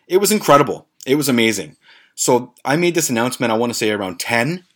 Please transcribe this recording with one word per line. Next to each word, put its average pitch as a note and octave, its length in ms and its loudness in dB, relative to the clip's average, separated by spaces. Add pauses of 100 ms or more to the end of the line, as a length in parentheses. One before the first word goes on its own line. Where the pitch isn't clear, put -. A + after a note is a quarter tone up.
It F3+ 80 0
was G3+ 160 2
incredible. C#3+ 560 2 (180)
It C3 80 2
was D3 140 0
amazing. A2 480 0 (400)
So B2+ 360 0 (120)
I C3+ 120 0
made F3 200 0
this D#3 120 -2
announcement, B2 440 -2
I A2 40 0
wanna A#2 180 -2
say A2 160 -2
around F#2+ 280 -6
ten, C3 460 -2 (120)